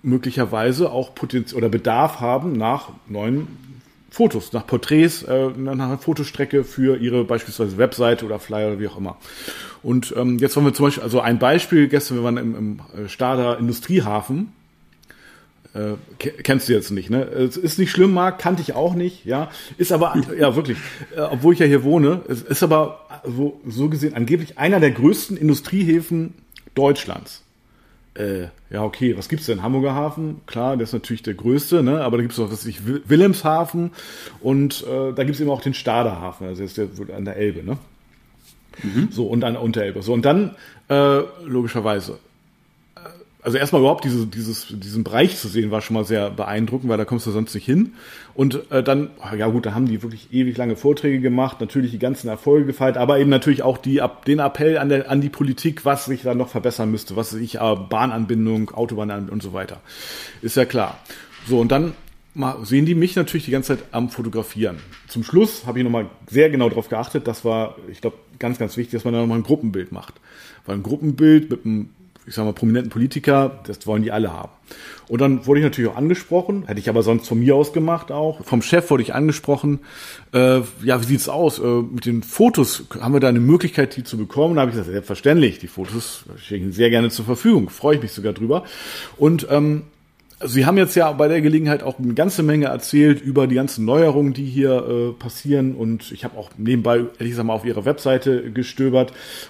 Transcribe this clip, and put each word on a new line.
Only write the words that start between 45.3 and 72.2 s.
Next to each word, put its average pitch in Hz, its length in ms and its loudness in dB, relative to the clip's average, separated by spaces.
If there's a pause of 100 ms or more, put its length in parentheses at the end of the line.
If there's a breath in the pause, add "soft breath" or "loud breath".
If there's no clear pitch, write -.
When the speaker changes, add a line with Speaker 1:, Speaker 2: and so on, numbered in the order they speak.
Speaker 1:
zu 110 100 -10
sehen, 107 220 0
war 107 100 -2
schon 113 140 -4
mal 107 100 0
sehr 101 240 -2
beeindruckend, 110 600 -4
weil 110 80 2
da 107 80 -2
kommst 120 200 -4
du 113 40 -4
sonst 110 240 -4
nicht 104 100 -8
hin. 180 300 2 (400 loud breath)
Und, 135 360 0
äh, 131 120 2
dann, 139 260 2 (300)
ja 107 80 0
gut, 113 180 0
da 107 80 -4
haben 123 140 0
die 110 160 -2
wirklich 113 280 -14
ewig 127 280 0
lange 117 180 -2
Vorträge 143 440 0
gemacht, 127 420 0
natürlich 123 300 -2
die 110 60 -10
ganzen 127 300 -4
Erfolge 143 380 2
gefeiert, 131 320 0
aber 135 200 2
eben 143 120 4
natürlich 139 320 4
auch 131 160 2
die, 135 240 0
ab-, - 240 -6
den 147 140 2
Appell 151 360 2
an 143 140 0
der, 135 200 0
an 139 120 2
die 143 80 -2
Politik, 143 560 -2
was 139 180 0
sich 127 160 -6
da 127 140 -2
noch 123 160 -2
verbessern 113 400 -2
müsste, 104 260 -4
was 110 160 -4
weiß 110 80 -8
ich, 117 140 -8
äh, 110 220 0 (120)
Bahnanbindung, 110 840 -2
Autobahnanbindung 104 600 -6
und 107 100 -6
so 95 120 -12
weiter. 95 260 -10 (640 loud breath)
Ist 113 140 -4
ja 127 100 4
klar. 117 320 -2 (500 loud breath)
So, 120 120 4
und 117 120 2
dann 160 220 0 (400)
ma-, 131 280 -6
sehen 131 220 4
die 170 100 2
mich 170 220 0
natürlich 160 300 -2
die 123 60 -2
ganze 135 260 -2
Zeit - 140 -16
am 120 180 -4
Fotografieren. 107 720 -6 (280)
Zum 113 160 -6
Schluss 214 420 2
habe 123 120 -4
ich 127 60 2
nochmal 117 260 -2 (180)
sehr 147 220 6
genau 127 180 4
drauf - 220 -2
geachtet, 120 360 -4
das 113 160 -6
war, 113 340 -2 (140)
ich - 120 -18
glaub, - 160 -4 (200)
ganz, 120 200 -4
ganz 110 180 -6
wichtig, 120 160 -6
dass 117 120 -6
man 120 100 0
da 117 60 0
nochmal 117 180 0
ein 110 60 -2
Gruppenbild 110 480 -2
macht. - 220 -16 (520 loud breath)
Weil 98 100 -6
ein 98 60 -6
Gruppenbild 151 680 4
mit 120 160 -6
einem, 107 240 -2 (380)